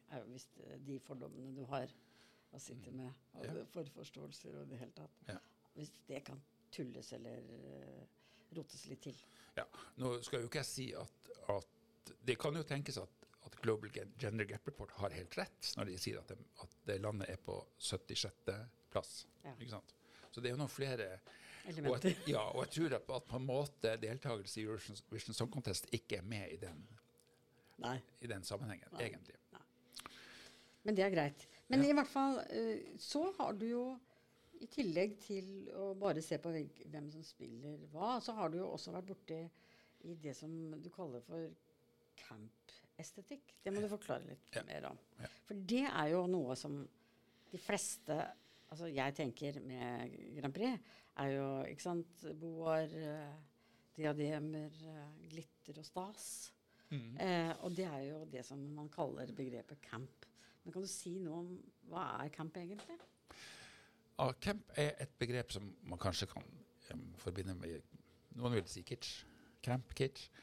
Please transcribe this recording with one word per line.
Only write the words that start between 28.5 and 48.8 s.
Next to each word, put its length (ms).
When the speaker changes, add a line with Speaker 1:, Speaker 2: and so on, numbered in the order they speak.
Speaker 1:
Nei. 160
Speaker 2:
egentlig. 260
Speaker 1:
Nei. 100
Men 100
det 100
er 60
greit. 360
Men 140
Speaker 2:
Ja. 60
Speaker 1:
i 40
hvert 140
fall, 320
eh, 480
så 400
har 160
du 140
jo, 320
i 60
tillegg 520
til 540
å 260
bare 220
se 160
på 140
hvem, 180
hvem 220
som 120
spiller 540
hva, 300
så 120
har 160
du 100
jo 120
også 220
vært 140
borti 420
i 100
det 200
som 460
du 80
kaller 320
for 280
camp-estetikk. 1400
Det 100
må 80
du 60
Speaker 2:
Ja. 100
Speaker 1:
forklare 300
litt 280
Speaker 2:
Ja. 80
Speaker 1:
mer 220
om. 140
Speaker 2:
Ja. 80
Speaker 1:
For 80
det 320
er 240
jo 180
noe 280
som 320
de 60
fleste, 760
altså 220